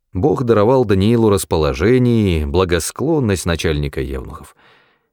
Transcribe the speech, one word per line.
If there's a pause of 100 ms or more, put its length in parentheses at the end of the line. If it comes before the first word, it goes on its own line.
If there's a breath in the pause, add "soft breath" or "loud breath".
(120)
Бог
даровал
Даниилу
расположение
и
благосклонность
начальника
евнухов. (560 soft breath)